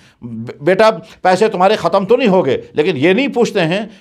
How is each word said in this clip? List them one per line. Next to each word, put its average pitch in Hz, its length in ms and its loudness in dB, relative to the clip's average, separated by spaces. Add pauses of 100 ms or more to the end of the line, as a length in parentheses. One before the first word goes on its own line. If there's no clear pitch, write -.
(240)
बे-, 117 380 -14
बेटा 190 300 2
पैसे 185 580 -2
तुम्हारे 190 260 2
ख़त्म 190 300 -2
तो 220 100 2
नहीं 262 120 2
हो 185 160 2
गए", 131 200 -2 (120)
लेकिन 156 220 -2
ये 165 160 2
नहीं 262 160 0
पूछते 226 300 -2
हैं 185 300 -2 (120)